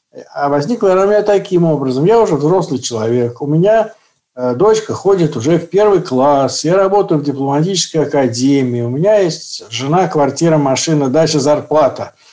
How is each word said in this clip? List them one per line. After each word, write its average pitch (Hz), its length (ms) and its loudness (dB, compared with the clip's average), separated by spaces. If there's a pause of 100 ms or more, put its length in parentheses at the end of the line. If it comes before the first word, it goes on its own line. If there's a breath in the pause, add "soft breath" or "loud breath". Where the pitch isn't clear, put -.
(340)
А 143 140 -4
возникло 185 460 0
оно 190 100 2
у 196 40 2
меня 208 140 2
таким 196 440 0
образом. 139 400 0
Я 226 160 4
уже 185 140 0
взрослый 151 440 0
человек. 120 640 -2
У 147 60 -6
меня, 208 440 2 (440 soft breath)
э, 127 200 -4
дочка 208 380 0
ходит 175 420 0
уже 147 240 0
в 170 100 -8
первый 196 320 2
класс. 135 640 0
Я 170 140 0
работаю 190 420 2
в 139 40 -4
дипломатической 143 840 -2
академии. 127 760 0
У 117 80 -4
меня 185 300 2
есть - 500 -4
жена, 147 380 -2
квартира, 156 500 0
машина, 139 520 0
дача, 156 300 0
зарплата. 147 760 0 (180 soft breath)